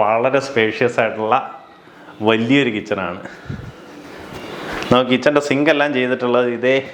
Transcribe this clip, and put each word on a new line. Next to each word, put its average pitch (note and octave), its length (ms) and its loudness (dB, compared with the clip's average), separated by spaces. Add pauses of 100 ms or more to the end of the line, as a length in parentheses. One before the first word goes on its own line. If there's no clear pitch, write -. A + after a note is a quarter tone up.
വളരെ A#2+ 480 2
സ്പേഷ്യസ് A#2 540 0
ആയിട്ടുള്ള A2 340 0 (920)
വലിയൊരു A#2 460 2
കിച്ചണാണ്. F#2+ 440 -6 (1700)
നമുക്ക് B2 220 4
കിച്ചൻ്റെ C#3+ 360 2
സിങ്ക് C#3+ 240 2
എല്ലാം D3 240 2
ചെയ്തിട്ടുള്ളത് B2 600 2
ഇതേ, B2 180 2 (200)